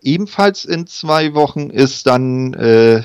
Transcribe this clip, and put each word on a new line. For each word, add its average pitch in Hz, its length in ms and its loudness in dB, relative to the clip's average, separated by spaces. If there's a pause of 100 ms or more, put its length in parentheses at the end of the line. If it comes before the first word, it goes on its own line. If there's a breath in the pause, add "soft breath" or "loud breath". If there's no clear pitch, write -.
ebenfalls 196 640 -2
in 170 200 -6
zwei 156 480 -2
Wochen 147 360 -2
ist 131 360 -2
dann, 127 480 0
äh, 113 500 4